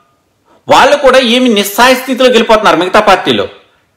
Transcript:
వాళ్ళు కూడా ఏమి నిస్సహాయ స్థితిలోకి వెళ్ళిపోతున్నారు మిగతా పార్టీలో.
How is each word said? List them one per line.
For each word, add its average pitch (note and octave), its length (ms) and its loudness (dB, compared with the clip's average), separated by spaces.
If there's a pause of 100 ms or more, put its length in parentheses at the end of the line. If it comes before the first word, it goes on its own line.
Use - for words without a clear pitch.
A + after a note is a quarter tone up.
(680)
వాళ్ళు A#3 280 2
కూడా C4 220 2
ఏమి B3+ 300 0
నిస్సహాయ A#3 460 0
స్థితిలోకి B3+ 380 -2
వెళ్ళిపోతున్నారు A3 440 0
మిగతా F#3 240 -2
పార్టీలో. B2 480 -2 (480)